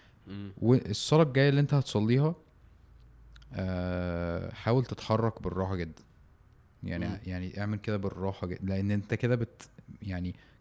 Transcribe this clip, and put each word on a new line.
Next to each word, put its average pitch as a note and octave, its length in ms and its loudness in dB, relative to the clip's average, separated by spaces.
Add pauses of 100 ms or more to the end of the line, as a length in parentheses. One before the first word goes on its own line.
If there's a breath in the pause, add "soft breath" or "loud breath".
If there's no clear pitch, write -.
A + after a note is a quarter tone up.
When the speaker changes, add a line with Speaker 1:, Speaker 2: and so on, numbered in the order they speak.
(260 loud breath)
Speaker 1:
مم. G2 260 -10 (100)
Speaker 2:
والصلاة B2 600 4
الجاية C3+ 260 4
اللي C#3+ 120 4
أنت D3 140 2
هتصليها، C3 600 2 (1160)
آه، F2+ 1000 -2
حاول B2 340 2
تتحرك - 580 0
بالراحة F#2 340 -2
جدًا. E2 260 -6 (800)
يعني، F2 260 -4
Speaker 1:
مم. F#2 180 -6
Speaker 2:
يعني F2+ 340 -6
اعمل G#2 180 -2
كده G#2+ 180 -2
بالراحة F#2+ 500 -4
جدًا، F2 180 -6 (100)
لأن G2 160 0
أنت G#2 240 -2
كده A#2+ 200 0
بت-، - 340 -6 (340)
يعني F2+ 320 -4 (260 loud breath)